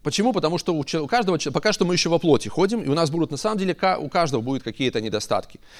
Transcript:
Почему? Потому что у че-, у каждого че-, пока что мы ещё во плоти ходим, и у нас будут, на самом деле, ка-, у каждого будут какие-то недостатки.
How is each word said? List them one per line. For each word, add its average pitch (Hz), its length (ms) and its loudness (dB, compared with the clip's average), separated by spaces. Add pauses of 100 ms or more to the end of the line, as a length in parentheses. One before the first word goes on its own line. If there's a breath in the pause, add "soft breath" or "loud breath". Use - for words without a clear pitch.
Почему? 202 300 0
Потому 165 240 0
что 180 160 -2
у 151 100 -2
че-, - 160 -2
у 147 60 -4
каждого 185 320 0
че-, 151 120 -4
пока 214 220 0
что 196 140 0
мы 180 80 0
ещё - 160 0
во 165 80 4
плоти 147 300 4
ходим, 196 340 0
и - 60 -2
у 139 60 2
нас 165 160 2
будут, 165 200 -2
на 147 80 -6
самом 214 180 -2
деле, 185 180 -2
ка-, 185 240 2
у 147 120 -6
каждого 147 320 0
будут 131 200 -4
какие-то 117 380 -2
недостатки. 104 580 -4 (220 loud breath)